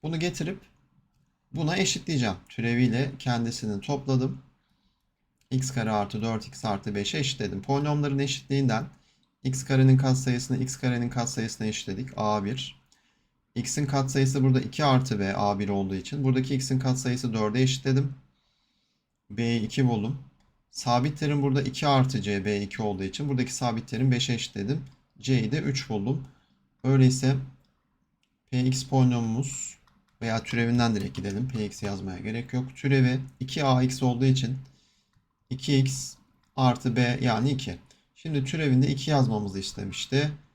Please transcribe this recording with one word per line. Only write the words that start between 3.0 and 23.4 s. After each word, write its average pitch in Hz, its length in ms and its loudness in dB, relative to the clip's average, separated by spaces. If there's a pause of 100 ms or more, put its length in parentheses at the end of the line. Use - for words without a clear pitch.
kendisini 117 600 -2
topladım. 131 640 -2 (1080)
X 131 200 -2
kare 113 200 -2
artı 104 320 0
dört 113 240 -2
x - 180 -16
artı 104 300 -4
beşe 101 240 -2
eşitledim. 98 440 -4
Polinomların 143 560 0
eşitliğinden 139 680 0 (600)
x 131 200 -4
karenin 131 320 6
katsayısını 131 680 2
x 131 140 -4
karenin 120 320 -2
katsayısına 113 580 -4
eşitledik. 107 500 -6
A 107 280 0
bir. 127 380 -6 (720)
X'in 135 320 -2
katsayısı 135 560 2
burada 131 180 6
iki 123 240 -4
artı 127 340 4
B, 98 180 0
A 101 220 2
bir 101 100 -2
olduğu 98 260 -2
için. 139 300 -6
Buradaki 131 300 2
x'in 131 240 -2
katsayısı 127 560 -2
dörde 110 280 2
eşitledim. 135 520 0 (1160)
B'yi 117 300 0
iki 127 280 0
buldum. 113 340 -2 (480)
Sabit 123 480 0
terim 147 240 0
burada 135 200 2
iki 127 240 -2
artı 131 360 4
C, 98 220 -2
B 101 180 0
iki 101 200 -6
olduğu 98 220 -2
için. 139 240 -6
Buradaki 127 260 -2